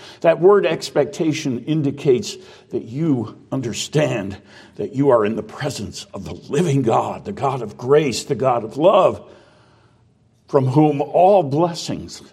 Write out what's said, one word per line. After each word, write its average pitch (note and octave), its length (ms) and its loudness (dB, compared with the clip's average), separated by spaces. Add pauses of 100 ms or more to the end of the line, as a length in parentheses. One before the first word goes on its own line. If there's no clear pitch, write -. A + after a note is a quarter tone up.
(220)
That D#3+ 180 2
word F#3+ 280 6
expectation D3+ 1000 -2
indicates C#3 720 0 (320)
that A#2+ 140 -6
you B2+ 680 -4
understand A#2 880 -4 (360)
that G2 180 -8
you C#3 160 0
are A#2 160 4
in G#2+ 100 -2
the G#2+ 60 -6
presence A2 720 -10
of G2+ 100 -14
the F2 120 -12
living C#3 480 0
God, A2 420 -2
the G#2+ 60 -8
God C3 320 -4
of G#2+ 120 -12
grace, C3+ 500 2
the G#3+ 100 -2
God B2 280 0
of A2 140 -12
love, D#3+ 500 4 (1200)
from C3 200 2
whom C#3+ 340 2
all F3+ 400 4
blessings C#3+ 800 -4 (120)